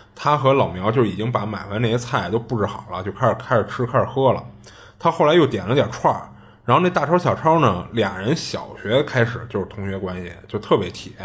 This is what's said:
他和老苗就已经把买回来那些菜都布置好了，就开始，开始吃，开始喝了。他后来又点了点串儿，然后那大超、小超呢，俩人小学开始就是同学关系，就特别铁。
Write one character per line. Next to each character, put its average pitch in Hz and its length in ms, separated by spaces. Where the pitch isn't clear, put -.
他 147 220
和 135 160
老 117 160
苗 90 200
就 123 140
已 98 120
经 107 140
把 107 160
买 101 180
回 98 100
来 107 60
那 120 100
些 113 80
菜 120 320
都 110 100
布 120 180
置 104 80
好 - 240
了， 90 140
就 98 80
开 120 160
始， 104 100
开 - 200
始 101 100
吃， - 180
开 120 140
始 - 60
喝 131 260
了。 92 100
他 170 140
后 160 140
来 151 80
又 170 120
点 104 220
了 117 80
点 131 160
串 - 220
儿， - 160
然 123 140
后 160 40
那 180 80
大 170 160
超、 165 120
小 147 180
超 160 240
呢， 95 320
俩 101 260
人 104 160
小 - 360
学 123 220
开 127 220
始 117 240
就 107 100
是 92 60
同 98 240
学 98 80
关 95 260
系， 85 80
就 - 100
特 107 200
别 92 120
铁。 - 220